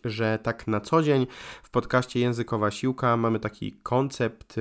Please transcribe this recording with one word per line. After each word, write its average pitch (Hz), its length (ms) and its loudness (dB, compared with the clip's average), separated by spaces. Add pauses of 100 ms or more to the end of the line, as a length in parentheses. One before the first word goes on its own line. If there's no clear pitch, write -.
że 110 380 0
tak - 240 -4
na 107 140 2
co 160 220 2
dzień 139 240 4 (360)
w - 80 -20
podcaście 123 500 0
Językowa 117 500 0
Siłka 127 460 0
mamy 113 240 2
taki 107 320 -6 (100)
koncept, 127 800 -2